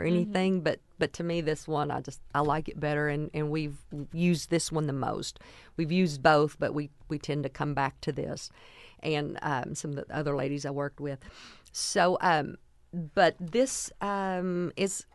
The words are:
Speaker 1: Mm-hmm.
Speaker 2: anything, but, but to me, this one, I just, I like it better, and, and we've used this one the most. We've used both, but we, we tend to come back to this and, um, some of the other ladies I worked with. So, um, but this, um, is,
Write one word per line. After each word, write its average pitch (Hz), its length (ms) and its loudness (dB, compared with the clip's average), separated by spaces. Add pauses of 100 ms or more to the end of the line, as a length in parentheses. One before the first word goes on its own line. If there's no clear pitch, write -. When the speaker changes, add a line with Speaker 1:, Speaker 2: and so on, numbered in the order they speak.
Speaker 1:
Mm-hmm. - 120 0
Speaker 2:
anything, 185 460 2
but, 151 180 0 (200)
but 156 140 0
to - 100 -8
me, 170 180 -2
this 156 260 -2
one, 147 240 0
I 127 100 -4
just, - 200 -12 (120)
I 143 60 2
like 151 300 0
it - 100 -10
better, 147 300 0
and, 147 240 -2
and 151 180 -2
we've 151 260 -4 (360)
used 170 360 2
this 165 220 0
one 156 160 0
the 139 60 -2
most. 120 460 -4 (360)
We've 160 160 -2
used 165 320 2
both, 151 340 6
but 143 160 0
we, 147 160 -2 (200)
we 151 100 -4
tend 147 240 -2
to 135 60 -2
come 147 240 -2
back 135 280 -2
to 160 100 -2
this 143 380 -6 (520)
and, 147 400 -2
um, 143 340 -2
some 151 160 -6
of 143 60 -4
the - 80 -8 (100)
other 147 200 0
ladies 143 300 -2
I 151 60 -4
worked 143 280 -4
with. 139 200 -6 (520)
So, - 500 2
um, 160 340 2 (580)
but 170 260 6
this, 220 520 0 (100)
um, 185 720 -2
is, - 400 -2